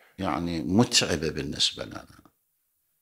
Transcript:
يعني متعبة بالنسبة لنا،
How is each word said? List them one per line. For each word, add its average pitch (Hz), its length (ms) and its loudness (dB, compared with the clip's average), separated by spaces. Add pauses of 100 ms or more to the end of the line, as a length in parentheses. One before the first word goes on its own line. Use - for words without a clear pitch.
(180)
يعني 85 440 -2
متعبة 85 680 2
بالنسبة - 540 -4
لنا، - 220 -16 (960)